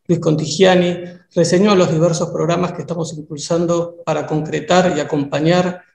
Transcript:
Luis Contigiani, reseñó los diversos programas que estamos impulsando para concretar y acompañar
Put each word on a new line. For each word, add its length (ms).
Luis 120
Contigiani, 840
reseñó 400
los 160
diversos 380
programas 440
que 80
estamos 320
impulsando 880
para 220
concretar 720
y 40
acompañar 840